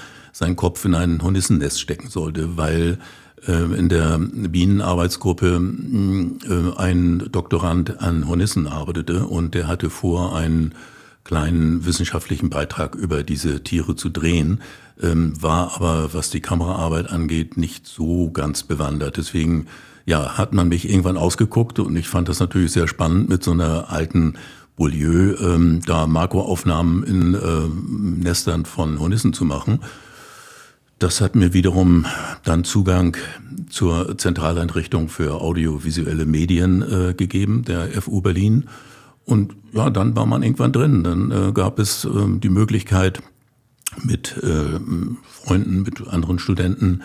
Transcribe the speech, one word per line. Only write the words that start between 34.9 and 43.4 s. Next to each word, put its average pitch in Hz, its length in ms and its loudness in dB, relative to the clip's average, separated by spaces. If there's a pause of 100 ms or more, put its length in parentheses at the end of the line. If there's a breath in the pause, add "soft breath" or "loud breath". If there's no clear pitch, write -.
für 78 320 -4
audiovisuelle 80 880 -2
Medien, 87 560 4
äh, 90 320 0
gegeben, 101 500 0
der 85 320 -4
F 101 120 -4
U 98 140 -2
Berlin. 98 420 4 (600 loud breath)
Und - 300 2 (180)
ja, 113 160 2
dann 110 280 2
war 110 100 2
man 123 160 2
irgendwann 123 300 2
drin. 123 320 4
Dann, 90 260 0
äh, 95 220 0
gab 98 260 2
es, - 260 0
ähm, 98 360 0
die 104 80 0
Möglichkeit, 98 760 2 (800)